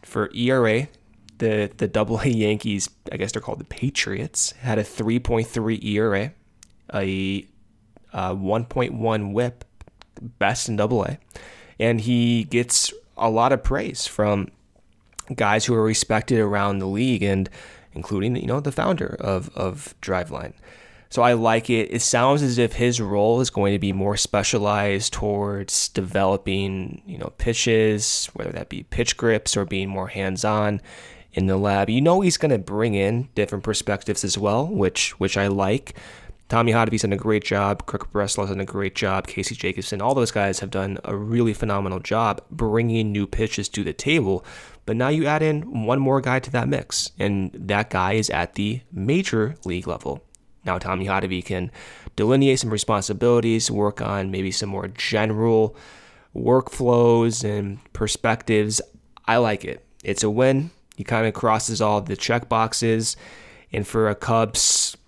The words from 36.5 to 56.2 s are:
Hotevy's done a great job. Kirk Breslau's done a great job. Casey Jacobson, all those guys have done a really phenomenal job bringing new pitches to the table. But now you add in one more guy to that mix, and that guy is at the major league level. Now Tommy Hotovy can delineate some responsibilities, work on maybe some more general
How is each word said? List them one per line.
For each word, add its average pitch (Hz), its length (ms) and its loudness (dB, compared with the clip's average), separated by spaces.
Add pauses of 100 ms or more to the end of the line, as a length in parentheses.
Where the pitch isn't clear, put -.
Hotevy's 113 300 2
done 101 100 2
a 101 40 2
great 107 280 0
job. 101 420 0
Kirk - 240 -8
Breslau's 101 380 -2
done 95 120 -4
a 95 60 -2
great 98 280 -4
job. 95 320 -2
Casey - 280 -4
Jacobson, 101 480 -4
all 123 120 2
those 120 160 2
guys 98 300 0
have 98 100 -8
done 98 340 -4
a 101 100 -4
really 110 400 2
phenomenal 101 440 -2
job 107 520 0
bringing 113 600 0
new 101 140 0
pitches - 440 -2
to 104 140 -2
the 85 80 -4
table. 110 520 0 (400)
But 110 120 -2
now 127 120 0
you 156 180 2
add 151 160 2
in 151 420 0
one 123 160 2
more 135 200 4
guy 127 200 0
to 127 120 -12
that 139 160 0
mix, - 500 -4
and 98 340 0
that 101 380 -2
guy 95 240 0
is 110 160 0
at - 240 -2
the 127 260 -2 (100)
major 123 760 0
league 90 220 -4
level. 69 380 -8 (400)
Now 90 140 0
Tommy 95 280 -4
Hotovy 95 380 -2
can 90 260 -4 (440)
delineate 131 460 4
some 117 100 -2
responsibilities, 113 1000 2
work 104 300 0
on 101 300 -2
maybe 95 220 -4
some 101 160 -4
more 95 200 -6
general 110 840 2 (600)